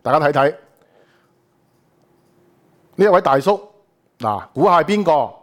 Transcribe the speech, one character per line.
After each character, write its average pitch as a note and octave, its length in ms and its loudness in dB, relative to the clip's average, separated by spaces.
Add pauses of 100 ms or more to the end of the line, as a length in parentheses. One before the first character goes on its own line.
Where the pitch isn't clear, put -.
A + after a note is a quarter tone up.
大 A#2 80 -6
家 D3 80 2
睇 D3 140 0
睇。 C#3+ 220 0 (2500)
呢 F#3+ 80 2
一 G#3 40 4
位 F#3 120 4
大 C#3 180 0
叔， G3 220 -2 (580)
嗱， G#2 240 -6 (100)
估 C3 120 -2
下 F3 180 4
係 - 20 -4
邊 G3+ 200 -2
個？ C#3+ 280 0 (100)